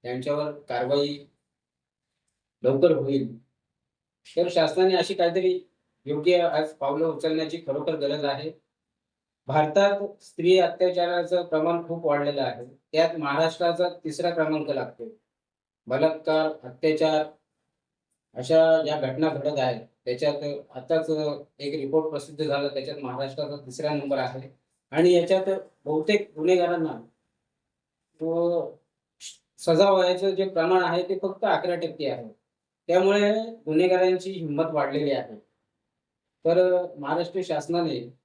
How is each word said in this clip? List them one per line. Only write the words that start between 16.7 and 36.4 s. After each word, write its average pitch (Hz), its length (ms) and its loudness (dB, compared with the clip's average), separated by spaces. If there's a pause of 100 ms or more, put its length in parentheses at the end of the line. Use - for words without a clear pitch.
अशा 160 500 4
या 151 140 -2
घटना 139 280 0
घडत 143 300 -2
आहेत, 127 220 0 (240)
त्याच्यात 143 380 -2 (280)
आताच 160 400 -2 (480)
एक 143 160 -6
रिपोर्ट 156 320 0
प्रसिद्ध 151 380 -6
झाला, 143 240 -2
त्याच्यात 135 300 -8
महाराष्ट्राचा 135 580 -8
तिसरा 139 380 -8
नंबर 139 240 -4
आहे 127 300 -6 (420)
आणि 165 220 4
याच्यात 190 340 2 (380)
बहुतेक 156 520 0
गुन्हेगारांना 165 640 2 (1200)
तो 170 600 -2 (800)
सजा 170 320 4
व्हायचं 185 400 2
जे 190 180 0
प्रमाण 180 340 2
आहे 170 200 0
ते 190 160 -4
फक्त 190 260 -6
अकरा 180 300 0
टक्के 156 360 -4
आहे, 113 180 -8 (580)
त्यामुळे 196 460 4 (340)
गुन्हेगारांची 185 640 2
हिंमत 160 420 -4
वाढलेली 143 380 0
आहे. 120 260 -4 (1080)